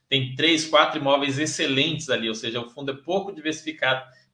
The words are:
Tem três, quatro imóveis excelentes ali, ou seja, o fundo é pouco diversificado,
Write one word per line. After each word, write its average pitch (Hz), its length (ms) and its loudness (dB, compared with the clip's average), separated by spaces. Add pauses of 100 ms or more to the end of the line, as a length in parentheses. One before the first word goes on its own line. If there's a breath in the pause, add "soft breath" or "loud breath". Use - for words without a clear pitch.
Tem 131 260 0
três, 156 320 2
quatro 156 320 4
imóveis 139 400 2
excelentes 147 720 0
ali, 113 180 0
ou 110 60 -2
seja, 117 260 -6
o 117 80 -10
fundo 139 220 -10
é 131 60 -4
pouco 196 360 -4
diversificado, 151 720 -4 (300 loud breath)